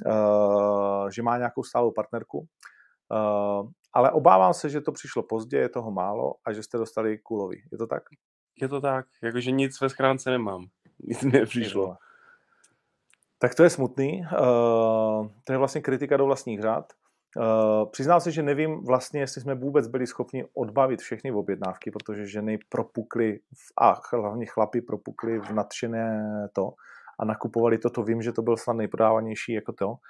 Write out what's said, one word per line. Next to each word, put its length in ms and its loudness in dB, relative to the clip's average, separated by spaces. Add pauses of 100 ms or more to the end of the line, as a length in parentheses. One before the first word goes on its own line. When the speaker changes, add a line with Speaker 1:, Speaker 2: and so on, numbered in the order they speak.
Speaker 1:
eh, 1080 2
že 100 -8
má 140 0
nějakou 260 -4
stálou 280 0
partnerku.“ 560 -6 (640)
Eh, 560 0 (240)
ale 180 6
obávám 440 8
se, 140 -6
že 120 -4
to 120 -4
přišlo 300 -6
pozdě, 360 -4
je 100 2
toho 220 -6
málo 440 -2 (100)
a 80 -4
že 100 -8
jste 160 -6
dostali 400 -2
kulovi. 380 -6 (160)
Je 60 -10
to 80 -6
tak? 160 -4 (580)
Speaker 2:
Je 80 -2
to 120 -6
tak, 260 -2 (160)
jakože 280 -4
nic 300 0
ve 80 2
schránce 420 0
nemám. 360 -4 (180)
<laughs> 140 -20
Nic 240 -8
nepřišlo. 600 2
Speaker 1:
Ty 40 -2
vole. 100 -8 (1400)
Tak 160 2
to 80 6
je 80 10
smutný. 520 -2 (100)
Eh, 960 4 (160)
to 80 -6
je 60 0
vlastně 220 0
kritika 360 0
do 100 4
vlastních 340 -2
řád. 320 -4 (480)
Eh, 500 4
přiznám 300 4
se, 100 -4
že 120 -4
nevím 420 -2
vlastně, 360 0
jestli 200 -6
jsme 140 -4
vůbec 340 0
byli 180 -4
schopni 380 -6 (100)
odbavit 460 0
všechny 320 -8
objednávky, 580 -6
protože 360 -10
ženy 320 -4 (100)
propukly 720 -4 (140)
v, 260 -20
a 200 6 (120)
hlavně 340 -4
chlapi 340 -2
propukly 580 -6
v 120 -8
nadšené 720 -4 (300)
to 180 -2 (480)
a 60 -4
nakupovali 540 2
to. 120 0
To 120 -4
vím, 200 -2
že 100 -4
to 100 -4
byl 140 2
snad 160 -4
nejprodávanější 800 0
jako 200 -6
to. 220 -4 (160)